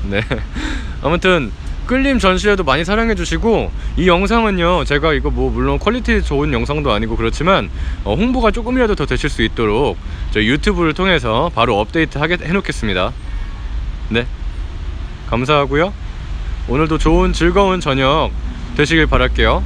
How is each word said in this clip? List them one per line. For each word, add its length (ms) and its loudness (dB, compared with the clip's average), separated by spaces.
네. 120 0
<laughs> 400 -6
아무튼 500 2
끌림 320 2
전시회도 460 2
많이 200 0
사랑해주시고, 880 0
이 100 4
영상은요, 800 2
제가 280 2
이거 160 0
뭐 220 0
물론 260 0
퀄리티 460 0
좋은 280 0
영상도 400 0
아니고 240 0
그렇지만, 540 0
어, 120 0
홍보가 360 2
조금이라도 440 0
더 100 -2
되실 240 0
수 140 0
있도록 540 0
저희 160 2
유튜브를 460 0
통해서 600 0
바로 260 2
업데이트 380 -2
하게 240 0
해놓겠습니다. 720 -2
네, 160 0
감사하고요. 640 2
오늘도 300 2
좋은 360 4
즐거운 460 2
저녁 520 2
되시길 300 4
바랄게요. 600 2